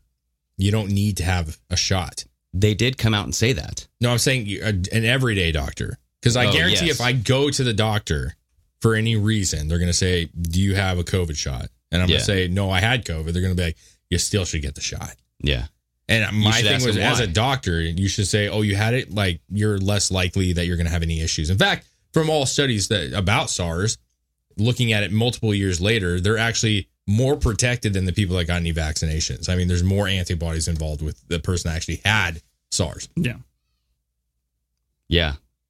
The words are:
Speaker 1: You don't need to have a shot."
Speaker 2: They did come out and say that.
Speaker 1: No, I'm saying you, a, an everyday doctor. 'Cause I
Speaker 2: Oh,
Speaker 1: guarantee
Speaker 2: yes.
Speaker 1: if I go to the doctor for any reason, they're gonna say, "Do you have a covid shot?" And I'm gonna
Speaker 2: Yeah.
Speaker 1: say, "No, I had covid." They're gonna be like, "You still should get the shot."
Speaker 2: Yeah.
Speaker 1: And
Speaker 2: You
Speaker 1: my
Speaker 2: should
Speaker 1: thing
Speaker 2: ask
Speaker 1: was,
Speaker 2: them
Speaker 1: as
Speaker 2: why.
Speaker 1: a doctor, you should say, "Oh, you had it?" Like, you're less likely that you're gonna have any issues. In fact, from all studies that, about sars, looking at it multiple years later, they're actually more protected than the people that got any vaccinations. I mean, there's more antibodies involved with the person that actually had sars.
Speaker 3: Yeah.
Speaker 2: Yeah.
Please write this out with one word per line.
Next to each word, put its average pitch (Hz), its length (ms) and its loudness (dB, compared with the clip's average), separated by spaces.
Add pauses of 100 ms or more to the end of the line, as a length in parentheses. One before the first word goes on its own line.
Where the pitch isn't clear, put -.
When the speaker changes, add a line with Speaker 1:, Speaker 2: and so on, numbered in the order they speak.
(560)
Speaker 1:
You 98 140 2
don't 104 200 -2
need 101 280 0
to 82 60 -4
have 85 340 -2 (100)
a 87 80 -2
shot." - 480 -2 (300)
Speaker 2:
They 104 200 2
did 123 240 0
come 113 160 2
out 104 100 0
and - 100 -6
say 117 180 2
that. - 340 -8 (140)
Speaker 1:
No, 120 100 2
I'm 120 80 2
saying 127 280 0
you, 101 160 -6
a, 104 60 -2
an 104 360 0
everyday 113 480 2
doctor. - 460 -4 (240)
'Cause 120 140 2
I 123 100 4
Speaker 2:
Oh, - 60 4
Speaker 1:
guarantee 175 340 2
Speaker 2:
yes. 147 100 2
Speaker 1:
if - 40 -6
I 123 120 2
go 131 380 2
to - 140 0
the 120 100 2
doctor 101 600 0 (440)
for 113 140 4
any 113 220 2
reason, 101 520 0
they're 85 100 2
gonna 87 140 2
say, 90 380 0 (100)
"Do 87 200 0
you 98 160 2
have 95 220 0
a 85 60 -2
covid 85 320 -2
shot?" - 340 -6 (220)
And 87 80 2
I'm 90 80 2
gonna 76 120 4
Speaker 2:
Yeah. - 40 -2
Speaker 1:
say, 95 240 2
"No, 95 220 0
I 92 100 2
had 117 240 2
covid." 80 280 -4
They're 90 100 0
gonna 92 140 0
be 90 80 0
like, 82 120 -2 (340)
"You 87 80 2
still 98 260 0
should 80 180 -4
get 69 140 -6
the - 40 -16
shot." - 360 -8 (260)
Speaker 2:
Yeah. 65 240 0 (420)
Speaker 1:
And 110 160 2 (100)
Speaker 2:
You 107 80 2
Speaker 1:
my 107 140 4
Speaker 2:
should 120 80 2
Speaker 1:
thing 104 100 4
Speaker 2:
ask 127 120 0
Speaker 1:
was, 104 100 0
Speaker 2:
them - 80 0
Speaker 1:
as - 140 2
Speaker 2:
why. 120 60 2
Speaker 1:
a - 40 0
doctor, 104 540 0
you 85 260 -2
should 95 200 -2
say, 104 200 0
"Oh, 107 140 -2
you 101 140 0
had 110 180 2
it?" 120 200 -4
Like, 95 260 0 (120)
you're 104 260 0
less 98 320 0
likely 92 440 0
that 85 120 0
you're 87 100 -2
gonna 85 140 0
have 82 120 0
any 82 180 -2
issues. 80 300 -2
In 95 80 2
fact, 196 280 0 (260)
from 156 180 2
all 147 160 2
studies 120 420 0
that, 80 240 -2
about 101 380 0
sars, 90 480 -2 (580)
looking 117 360 0
at 104 120 2
it 90 80 -4
multiple 110 420 0
years 95 260 0
later, 92 400 0
they're 104 180 2
actually 110 500 0 (180)
more 131 300 2
protected 120 560 0
than 92 120 0
the 90 80 0
people 92 240 0
that 87 80 0
got 87 120 0
any 85 160 0
vaccinations. 78 760 -2
I 90 80 0
mean, 90 120 2
there's 87 140 2
more 98 240 2
antibodies 85 600 -2
involved 78 340 -4
with 76 140 -6 (120)
the 82 120 -2
person 87 300 -2
that 80 60 -4
actually 80 280 -6
had 92 360 2 (300)
sars. - 460 -4
Speaker 3:
Yeah. 143 200 -4 (1700)
Speaker 2:
Yeah. 82 260 2 (360)